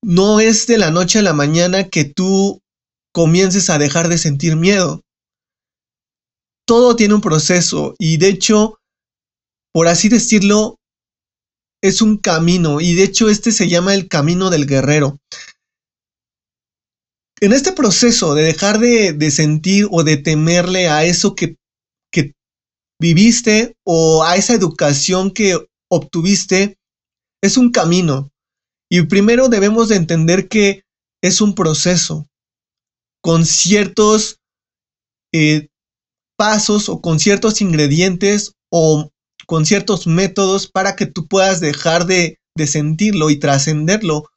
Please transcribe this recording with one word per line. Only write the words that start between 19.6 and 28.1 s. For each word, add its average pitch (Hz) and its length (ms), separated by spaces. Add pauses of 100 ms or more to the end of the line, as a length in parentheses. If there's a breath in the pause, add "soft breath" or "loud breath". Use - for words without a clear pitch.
o 165 120
de 156 120
temerle 170 720
a 151 160
eso 175 320
que, 165 220 (520)
que 147 240 (680)
viviste 214 840
o 160 400
a 170 140
esa 202 160
educación 180 800
que 190 260 (320)
obtuviste, 185 880 (680)
es 196 140
un 247 140
camino. 165 600 (580)